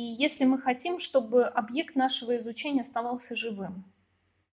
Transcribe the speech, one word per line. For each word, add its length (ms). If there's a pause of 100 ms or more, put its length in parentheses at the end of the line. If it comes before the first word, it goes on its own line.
(200)
если 240
мы 140
хотим, 420
чтобы 460
объект 500
нашего 400
изучения 460
оставался 540
живым. 500 (680)